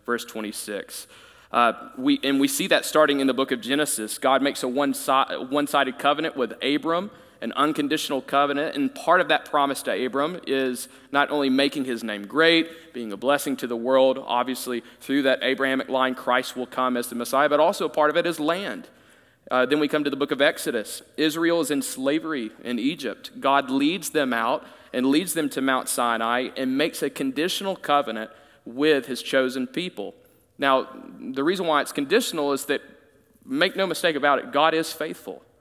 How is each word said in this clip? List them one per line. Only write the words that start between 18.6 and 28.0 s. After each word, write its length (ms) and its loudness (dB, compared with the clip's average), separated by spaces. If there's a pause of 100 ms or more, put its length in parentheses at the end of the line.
Uh, 160 4
then 140 2
we 80 2
come 160 0
to 80 0
the 60 -4
book 160 -2
of 100 2
Exodus. 580 0 (160)
Israel 440 2
is 100 -2
in 100 0
slavery 680 -4 (140)
in 160 -4
Egypt. 500 -4 (100)
God 300 2
leads 400 0
them 220 0
out 340 0 (260)
and 140 0
leads 280 2
them 160 0
to 100 -4
Mount 280 0
Sinai 680 0
and 200 -2
makes 280 0
a 40 -2
conditional 680 -4
covenant 560 0 (320)